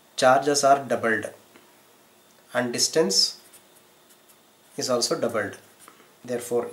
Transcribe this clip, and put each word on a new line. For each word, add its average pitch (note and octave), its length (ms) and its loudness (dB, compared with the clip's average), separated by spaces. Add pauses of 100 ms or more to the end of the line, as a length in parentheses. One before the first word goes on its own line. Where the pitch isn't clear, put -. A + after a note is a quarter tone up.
(180)
Charges C#3 480 4
are C3+ 180 4
doubled A2 440 -2 (1300)
and B2 200 -2
distance - 640 0 (1400)
is B2+ 140 -4
also B2 280 0
doubled. A2 380 -4 (680)
Therefore, A#2+ 480 -4